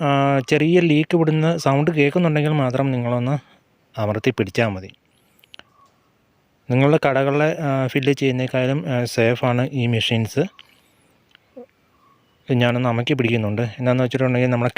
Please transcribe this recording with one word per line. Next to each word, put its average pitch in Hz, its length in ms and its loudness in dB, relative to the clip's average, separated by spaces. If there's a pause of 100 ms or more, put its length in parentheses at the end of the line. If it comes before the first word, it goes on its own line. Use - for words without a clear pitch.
ആ, 139 480 2
ചെറിയ 156 320 2
ലീക്ക് 160 360 2
വിടുന്ന 160 400 2
സൗണ്ട് 151 340 0
കേൾക്കുന്നുണ്ടെങ്കിൽ 151 600 2
മാത്രം 135 400 0
നിങ്ങളൊന്ന് 123 480 -2 (640)
അമർത്തി 107 300 -2
പിടിച്ചാൽ 110 380 0
മതി. 95 220 -10 (1800)
നിങ്ങളുടെ 143 380 2
കടകളിലെ, 139 540 0
ആ, 135 240 -2
ഫില്ല് 135 260 0
ചെയ്യുന്നേക്കാളും, 131 800 -2
ആ, 123 120 -2
സേഫാണ് 123 680 0
ഈ 127 140 -2
മെഷീൻസ്. 113 580 0 (2000)
ഞാനൊന്ന് 120 360 2
അമക്കി 120 260 0
പിടിക്കുന്നുണ്ട്. 113 480 0
എന്താണെന്ന് 127 420 0
വെച്ചിട്ടുണ്ടെങ്കിൽ 127 440 0
നമ്മുടെ 123 300 0